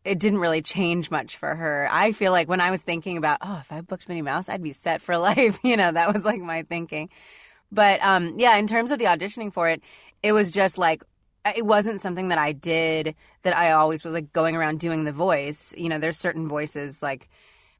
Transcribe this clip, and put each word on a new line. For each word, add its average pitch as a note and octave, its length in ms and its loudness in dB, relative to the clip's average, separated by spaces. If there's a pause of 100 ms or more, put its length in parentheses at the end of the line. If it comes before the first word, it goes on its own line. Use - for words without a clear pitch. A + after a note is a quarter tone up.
it F#3+ 140 -2
didn't G3+ 200 2
really E3 220 2
change E3+ 480 -2
much C#3 280 -6
for D3+ 180 -4
her. D3 360 -2
I G3+ 200 2
feel G3+ 200 0
like E3+ 160 2
when F3+ 140 0
I F3+ 80 2
was F#3 120 -2
thinking E3+ 360 -6
about, D3+ 240 0
"Oh, F#3+ 180 -8
if C#3 120 -16
I D#3 100 -10
booked F3+ 260 -10
Minnie F3 140 -6
Mouse, D3 280 -4
I'd F#3+ 120 -6
be D3 120 -8
set - 280 -4
for F3 160 -2
<laughs> F3 120 2
life," G#3 340 2
you A#3+ 140 2
know, F3+ 140 4
that E3+ 220 2
was, G3 120 -2
like, G#3+ 160 -2
my E3 200 -6
thinking. E3 480 -8 (600)
But, G3+ 320 6
um, F3+ 340 2
yeah, A3+ 200 6
in G#3+ 100 2
terms A#3 240 0
of C4+ 80 -2
the A#3 60 0
auditioning G3 460 -2
for E3+ 180 0
it, D#3+ 120 -2 (400)
it G#3+ 100 2
was G#3 200 4
just, F#3+ 260 2
like, E3 260 2 (520)
it A3+ 100 -2
wasn't G#3 360 2
something F#3 280 -4
that E3+ 80 2
I D3+ 140 2
did D#3+ 640 0 (260)
that F3+ 160 0
I E3+ 140 4
always D#3 320 4
was, D#3+ 100 -8
like, D#3 180 -6
going D#3+ 240 2
around D#3 240 -2
doing D#3+ 260 -2
the D3 60 -4
voice. D3 640 -2
You E3+ 140 -6
know, D#3 80 -2
there's D#3+ 220 -2
certain D#3+ 280 -4
voices, D3 540 -6
like C3+ 280 -6 (500)